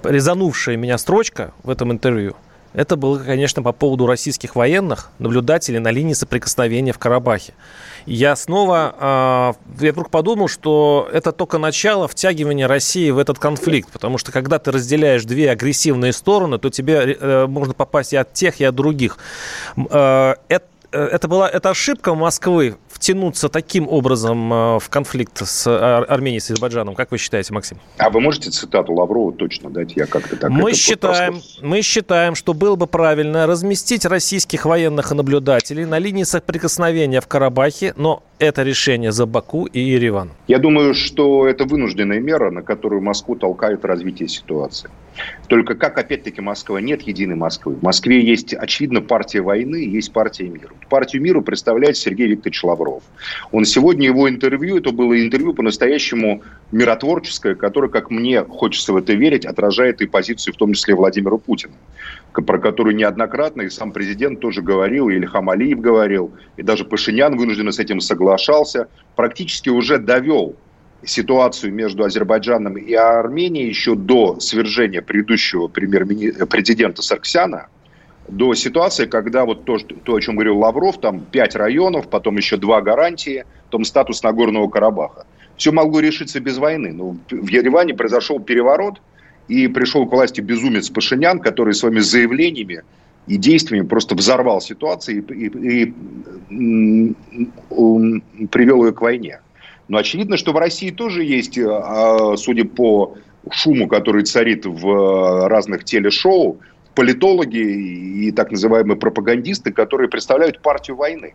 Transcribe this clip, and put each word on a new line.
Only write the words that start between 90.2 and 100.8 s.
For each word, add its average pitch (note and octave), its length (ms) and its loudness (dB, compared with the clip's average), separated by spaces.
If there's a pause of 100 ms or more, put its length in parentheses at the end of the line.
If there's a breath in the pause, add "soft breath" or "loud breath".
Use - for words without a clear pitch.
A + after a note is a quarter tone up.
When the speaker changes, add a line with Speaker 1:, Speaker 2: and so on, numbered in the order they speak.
Speaker 2:
безумец A2+ 500 -2
Пашинян, D3+ 500 0
который G#2+ 340 0
своими A2+ 260 2
заявлениями A#2+ 840 0 (440 soft breath)
и G2+ 80 -2
действиями A2+ 500 2
просто A2 300 0
взорвал A2+ 460 2
ситуацию C#3 560 -6
и, G#2 160 -10
и, A#2+ 500 -2
и, A#2 100 -2 (560)
м, A2 640 2 (540)
м, A2+ 540 4 (260)
привел B2 360 6
ее A2 80 4
к - 80 -8
войне. A#2 400 -4 (480 loud breath)
Но G#2 80 0
очевидно, F#3 400 -2
что D#3 160 -2
в D3+ 40 2
России E3+ 340 -2